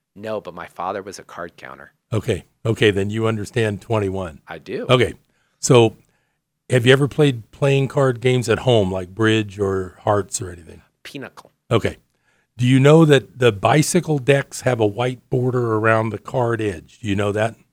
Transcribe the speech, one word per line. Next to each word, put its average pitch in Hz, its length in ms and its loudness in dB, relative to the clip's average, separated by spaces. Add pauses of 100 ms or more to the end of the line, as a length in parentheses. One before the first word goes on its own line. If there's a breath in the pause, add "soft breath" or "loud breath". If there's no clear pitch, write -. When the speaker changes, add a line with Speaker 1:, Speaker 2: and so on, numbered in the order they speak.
(160)
Speaker 1:
No, 104 260 -10
but 85 140 -18
my 85 100 -14
father 95 380 -8
was 98 160 -16
a 78 40 -20
card 85 340 -16
counter. 67 340 -20 (200)
Speaker 2:
Okay. 101 320 -4 (200)
Okay, 113 280 2
then 98 180 -2
you 110 160 -4
understand 107 560 -4
twenty-one. 95 680 -6
Speaker 1:
I 82 120 -14
do. 131 280 -10
Speaker 2:
Okay. 123 260 2 (460)
So 117 360 4 (760)
have 123 160 0
you 127 80 6
ever 135 140 2
played 127 440 -2
playing 139 360 0
card 131 340 -2
games 123 280 0
at 104 100 2
home, 107 320 2
like 92 240 -8
bridge 110 440 0
or 95 420 -2
hearts 104 400 -2
or 92 100 -10
anything? 82 300 -20 (220)
Speaker 1:
Pinochle. - 480 -16 (200)
Speaker 2:
Okay. 101 260 0 (600)
Do 123 100 0
you 131 120 4
know 151 260 8
that 135 340 2
the 120 120 4
bicycle 147 680 0
decks 135 420 -2
have 123 180 -2
a 110 60 4
white 120 460 -4
border 123 440 -2
around 113 340 2
the 104 100 -8
card 117 420 -2
edge? 92 380 -6
Do 117 80 -10
you 98 80 -2
know 104 160 -2
that? 107 240 -2 (180)